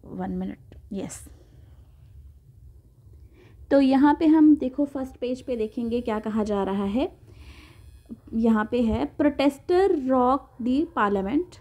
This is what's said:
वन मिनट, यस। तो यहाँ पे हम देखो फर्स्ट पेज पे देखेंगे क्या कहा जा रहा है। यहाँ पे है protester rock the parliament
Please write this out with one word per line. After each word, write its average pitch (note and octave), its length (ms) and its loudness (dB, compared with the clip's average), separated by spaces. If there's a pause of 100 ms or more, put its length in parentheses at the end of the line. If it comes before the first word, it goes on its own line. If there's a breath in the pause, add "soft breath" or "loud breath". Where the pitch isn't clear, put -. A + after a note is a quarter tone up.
वन F#3 260 -10
मिनट, F#3 260 -8 (360)
यस। - 360 -12 (2500 soft breath)
तो C#4 100 6
यहाँ C4+ 380 4
पे E4+ 60 0
हम D4+ 300 6
देखो C4 300 -4
फर्स्ट C4 320 -10
पेज B3+ 240 -6
पे B3+ 140 -6
देखेंगे A3+ 460 -4
क्या A3 180 -4
कहा A3 240 -4
जा G3+ 200 -2
रहा G3 220 -4
है। B3 320 -4 (1160 soft breath)
यहाँ A3+ 380 2
पे B3 100 0
है A#3 360 -2
protester D4 720 0
rock C4 500 0 (220)
the B3+ 240 0 (120)
parliament G#3 640 -2